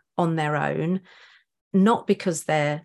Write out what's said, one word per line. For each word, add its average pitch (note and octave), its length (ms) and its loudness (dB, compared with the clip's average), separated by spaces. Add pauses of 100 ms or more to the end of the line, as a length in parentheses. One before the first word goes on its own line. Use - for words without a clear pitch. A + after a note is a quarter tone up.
(180)
on E3 180 0
their D3+ 200 -2
own, D#3 440 -2 (720)
not G3 340 2
because F#3+ 380 -2
they're D3+ 400 0